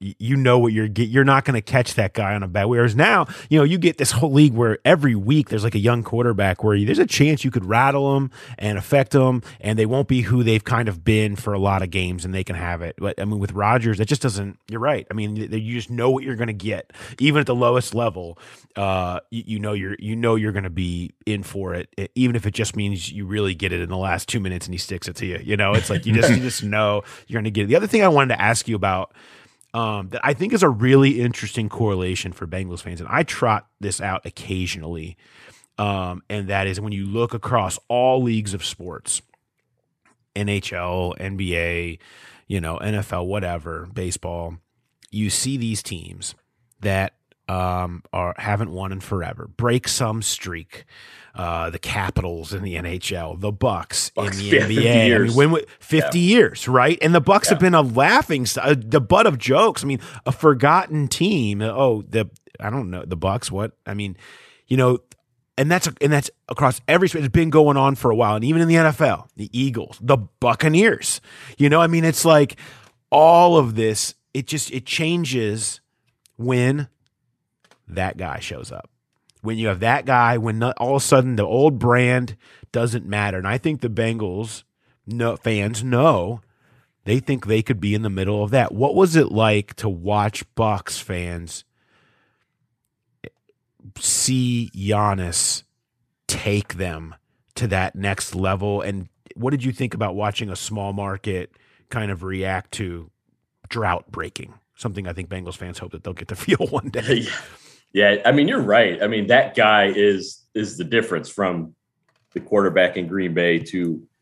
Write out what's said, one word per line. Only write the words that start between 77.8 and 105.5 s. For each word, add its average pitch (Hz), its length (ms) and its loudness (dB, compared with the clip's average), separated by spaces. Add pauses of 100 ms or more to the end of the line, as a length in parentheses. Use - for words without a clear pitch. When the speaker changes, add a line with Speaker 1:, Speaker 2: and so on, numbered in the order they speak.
Speaker 1:
that 90 300 -4
guy 85 200 -8
shows - 320 -12
up, - 200 -16 (520)
when 110 160 -6
you 113 100 0
have 92 120 0
that 120 260 2
guy, 120 320 4
when 110 200 -2
not, 123 200 0
all 131 180 2
of 135 60 0
a - 20 -2
sudden 131 320 4
the 101 80 2
old 127 340 2
brand 123 580 2 (360)
doesn't 117 340 -2
matter. 101 320 -2
And 92 80 -6
I 120 120 -2
think 156 240 -2
the 120 80 -2
Bengals 110 760 -4 (420)
no-, 117 300 -2
fans 107 480 -2
know 120 560 2 (640)
they 110 160 2
think 131 260 -4
they 110 160 2
could 110 180 -2
be 101 140 0
in 107 80 -2
the 110 80 -2
middle 98 320 -2
of 101 100 -2
that. 120 200 2
What 120 220 0
was 180 220 4
it 143 160 4
like 107 420 2
to 113 140 -4
watch 101 560 -2 (100)
Bucs 107 480 -2
fans 87 640 -10 (2250)
see 123 760 -2
Giannis 98 920 0 (640)
take - 460 -2
them 82 400 -8 (420)
to 123 120 -2
that 92 260 0
next 95 400 -4
level? 95 460 -2
And 98 280 -8 (260)
what 123 160 -6
did 135 140 -2
you 131 80 -2
think 123 220 -6
about 101 200 -4
watching 104 360 -4
a 90 60 -10
small 101 360 -8
market 98 600 -6 (380)
kind 107 200 -4
of 87 120 -8
react 95 500 -6
to 85 380 -10 (580)
drought 92 420 -4
breaking? - 440 -12 (220)
Something 98 300 -8
I 87 60 -6
think 85 160 -12
Bengals 90 280 -10